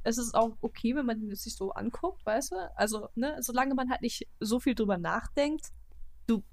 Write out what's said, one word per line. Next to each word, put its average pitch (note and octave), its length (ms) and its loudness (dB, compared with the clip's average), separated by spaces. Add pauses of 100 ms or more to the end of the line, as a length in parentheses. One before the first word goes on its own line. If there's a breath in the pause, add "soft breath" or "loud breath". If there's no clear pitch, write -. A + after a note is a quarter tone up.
Es A3+ 120 2
ist A#3 200 -2
auch A3 240 4
okay, A#3 340 0
wenn C#4+ 120 0
man A3+ 140 0
ihn G#3 140 -4
sich A3+ 220 -8
so G3 160 -4
anguckt, A#3+ 520 -4
weißt A3+ 280 0
du? F4+ 40 -2 (200)
Also, G#3+ 400 2
ne, C4 240 0
solange B3+ 340 2
man B3+ 160 2
halt - 120 0
nicht - 260 -2 (100)
so A3 220 2
viel B3+ 160 4
drüber G3+ 200 4
nachdenkt, A3+ 760 0 (580)
du A3 240 4